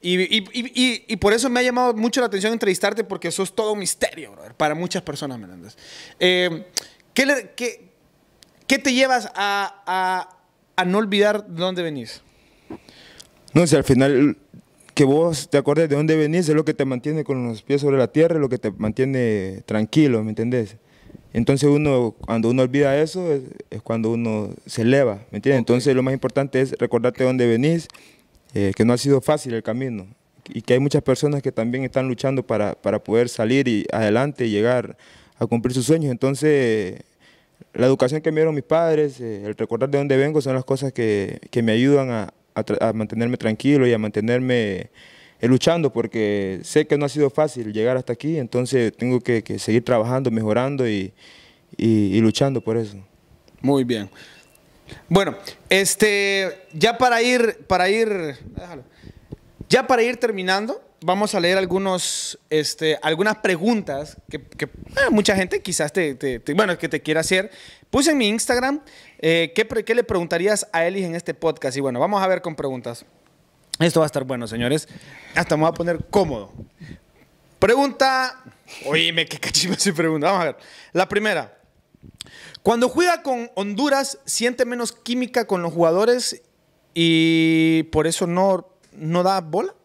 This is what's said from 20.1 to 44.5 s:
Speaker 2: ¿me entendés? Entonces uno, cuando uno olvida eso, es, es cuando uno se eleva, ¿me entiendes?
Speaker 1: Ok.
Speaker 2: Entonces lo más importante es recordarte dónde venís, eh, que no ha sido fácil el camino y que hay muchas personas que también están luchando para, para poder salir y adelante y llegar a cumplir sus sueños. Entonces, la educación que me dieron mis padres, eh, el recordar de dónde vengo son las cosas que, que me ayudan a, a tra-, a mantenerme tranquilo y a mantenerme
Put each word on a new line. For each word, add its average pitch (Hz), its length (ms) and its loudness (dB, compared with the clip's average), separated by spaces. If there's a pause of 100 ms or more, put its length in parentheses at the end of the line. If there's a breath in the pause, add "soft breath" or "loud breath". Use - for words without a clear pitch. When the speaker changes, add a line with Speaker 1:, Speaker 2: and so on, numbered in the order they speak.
Speaker 2:
¿me 110 60 -4
entendés? 113 480 -4 (560 loud breath)
Entonces 135 360 2
uno, 139 460 2 (100)
cuando 113 240 0
uno 127 120 2
olvida 139 360 2
eso, 165 360 -2
es, 139 80 -2 (280)
es 107 120 -12
cuando 113 280 -2
uno 110 420 -4 (140)
se - 180 -4
eleva, 123 320 4 (160)
¿me 107 80 -8
entiendes? 139 200 2
Speaker 1:
Ok. 113 80 -2
Speaker 2:
Entonces 123 260 4
lo 127 80 2
más 131 120 0
importante 131 480 -2
es 135 180 0
recordarte 120 460 0
dónde 127 200 2
venís, 139 440 2 (640 loud breath)
eh, 101 200 0
que 107 120 4
no 120 80 4
ha 123 40 2
sido 139 220 2
fácil 147 340 -2
el 113 80 -4
camino 113 460 -6 (400)
y - 140 -10
que 123 140 2
hay 131 40 4
muchas 143 240 2
personas 143 380 0
que 131 100 -4
también 120 320 -4
están 131 240 -2
luchando 131 400 -2
para, 104 280 -2
para 98 280 -2
poder 117 240 2
salir 123 400 0
y 107 240 0
adelante 117 540 0
y 117 60 0
llegar 113 440 0 (420 soft breath)
a 120 80 -2
cumplir 117 280 0
sus 127 120 0
sueños. 151 240 2
Entonces, 127 920 0 (720 soft breath)
la 120 120 2
educación 131 360 2
que 160 100 0
me 156 80 0
dieron 156 160 2
mis 139 80 -4
padres, 151 560 0
eh, 107 260 -8
el 104 120 -6
recordar 113 320 -2
de 139 80 0
dónde 143 180 0
vengo 147 240 2
son 131 160 -2
las 131 80 -2
cosas 135 300 -4
que, 104 460 -2 (120)
que 120 100 0
me 113 120 2
ayudan 135 380 4
a, 107 220 -6 (200)
a 110 120 -4
tra-, 104 160 -2
a 110 120 0
mantenerme 113 420 -2
tranquilo 127 500 2
y 123 60 4
a 117 60 2
mantenerme 110 920 -2 (520 loud breath)